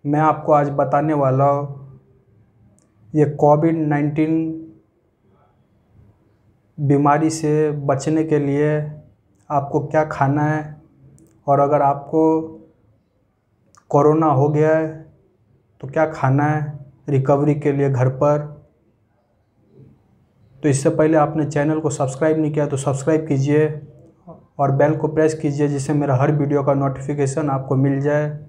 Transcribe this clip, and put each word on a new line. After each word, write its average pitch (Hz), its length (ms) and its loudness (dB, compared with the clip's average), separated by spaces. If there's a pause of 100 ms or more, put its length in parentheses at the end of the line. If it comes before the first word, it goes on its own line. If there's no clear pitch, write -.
मैं 147 140 0
आपको 156 320 2
आज 143 200 4
बताने 143 420 0
वाला 135 320 2
हूँ 143 540 -4 (1120)
ये 151 120 4 (100)
कोविड 151 440 4
नाइनटीन 151 540 0 (2500)
बीमारी 147 520 2
से 151 220 -4 (320)
बचने 143 400 -2
के 156 160 0
लिए 143 320 0 (760)
आपको 147 360 -2
क्या 156 200 0
खाना 147 400 -2
है 151 180 -2 (840)
और 139 120 2
अगर 143 220 2
आपको 139 440 0 (1700)
कोरोना 151 400 4
हो 139 180 2
गया 156 260 2
है 160 160 -2 (920)
तो 139 60 -12
क्या 156 240 0
खाना 139 340 0
है 151 160 0 (480)
रिकवरी 143 460 2
के 147 160 -2
लिए 139 180 0
घर 131 280 0
पर। 147 220 2 (2250)
तो 151 60 2
इससे 139 220 0
पहले 156 280 2
आपने 147 280 0
चैनल 151 320 -2
को 156 120 -4
सब्सक्राइब 151 480 -2
नहीं 151 140 -2
किया 147 140 -2
तो 139 120 -4
सब्सक्राइब 156 480 -2
कीजिए 147 400 2 (920)
और 139 120 2
bell 147 260 2
को 156 100 -2
press 156 260 2
कीजिए 147 340 -2
जिससे 143 260 -2
मेरा 143 220 0
हर 143 160 2
video 143 320 0
का 143 100 2
notification 139 760 -2
आपको 135 260 -2
मिल 139 260 2
जाए। 147 260 0 (220)